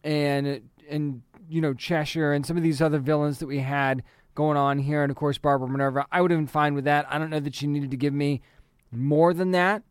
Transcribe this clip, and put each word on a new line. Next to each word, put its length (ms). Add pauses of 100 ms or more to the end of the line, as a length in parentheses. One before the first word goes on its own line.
and, 580 (280)
and, 320 (260)
you 140
know, 120
Cheshire 600
and 120
some 120
of 60
these 180
other 180
villains 400
that 80
we 120
had 440 (320)
going 220
on 220
here, 220
and, 80
of 60
course, 220
Barbara 320
Minerva, 420
I 80
would 120
have 80
been 80
fine 260
with 100
that. 260
I 80
don't 120
know 100
that 220
you 80
needed 220
to 60
give 160
me 280 (500)
more 420
than 180
that 400